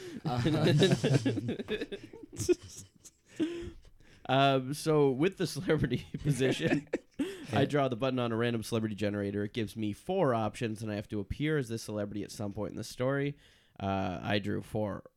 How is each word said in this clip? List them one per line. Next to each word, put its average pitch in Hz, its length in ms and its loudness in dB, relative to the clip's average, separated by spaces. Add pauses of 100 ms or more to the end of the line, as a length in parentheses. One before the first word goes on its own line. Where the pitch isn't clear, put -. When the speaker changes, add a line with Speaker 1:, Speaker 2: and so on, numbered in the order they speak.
(240)
Speaker 1:
<laughs> 151 440 2 (3500)
Um, 135 460 4
so 151 380 4
with 160 260 0
the 185 80 0
celebrity 151 680 0
<laughs> - 100 -8
position, 143 640 2 (320)
I 285 60 0 (340)
Speaker 2:
Yeah. 139 60 4
Speaker 1:
draw 139 220 2
the 123 80 -2
button 127 220 0
on 120 140 0
a 113 40 0
random 117 280 0
celebrity 110 320 0
generator. 101 480 0
It 104 100 -4
gives 110 220 -2
me 107 180 -2
four 175 400 0
options, 110 480 -2
and 110 100 -6
I 104 40 -2
have 104 140 -6
to 107 100 -4
appear 147 400 -2
as 117 100 -4
this 113 140 -6
celebrity 104 400 -4
at - 80 -10
some 104 200 -6
point 101 200 -6
in - 60 -10
the 107 60 -6
story. 139 520 -2 (440)
Uh, 95 440 0
I 104 160 2
drew 101 240 -2
four 104 400 -4 (140)